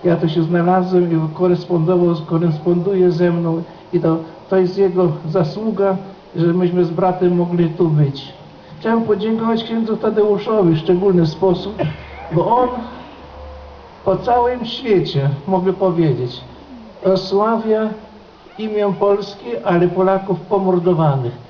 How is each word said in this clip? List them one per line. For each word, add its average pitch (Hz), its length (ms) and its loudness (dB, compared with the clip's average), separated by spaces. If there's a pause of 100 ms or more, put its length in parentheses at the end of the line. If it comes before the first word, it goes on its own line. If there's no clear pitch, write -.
ja 170 120 2
tu 165 120 0
się 165 140 0
znalazłem 175 680 2
i 156 220 0
korespondował, 175 800 2 (120)
koresponduję 175 840 2
ze 175 180 2
mną 165 320 -2 (300)
i 170 80 2
to, 160 160 2 (340)
to 190 60 2
jest 185 220 2
jego 180 340 2 (160)
zasługa, 196 680 0 (400)
że 170 100 2
myśmy 175 380 2
z 165 60 -2
bratem 180 460 0
mogli 175 340 0
tu 165 180 0
być. 147 440 0 (480)
Chciałem 226 220 0
podziękować 220 600 0
księdzu 220 320 -2
Tadeuszowi 208 760 2
w 156 40 0
szczególny 180 480 2
sposób, 190 480 -2 (580)
bo 208 260 2
on 247 100 2 (1400)
po 190 120 2
całym 240 500 0
świecie, 170 640 0 (180)
mogę 185 260 0
powiedzieć, 165 680 0 (640)
osławia 214 840 0 (680)
imię 208 420 -2
Polski, 202 640 -2
ale 175 240 4
Polaków 190 520 0
pomordowanych. 170 920 0 (180)